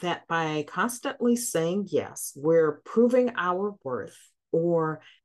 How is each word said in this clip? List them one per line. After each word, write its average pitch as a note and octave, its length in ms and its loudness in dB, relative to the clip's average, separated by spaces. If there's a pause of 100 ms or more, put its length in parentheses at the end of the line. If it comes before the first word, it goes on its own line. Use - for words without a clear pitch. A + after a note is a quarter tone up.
that F3 260 -4
by D#3+ 400 0
constantly A#3+ 680 0
saying F#3 540 -2
yes, - 460 -4
we're D#3 380 4 (120)
proving B3 520 4
our F#3 460 -2
worth B2 320 -8 (360)
or D#3+ 500 0 (240)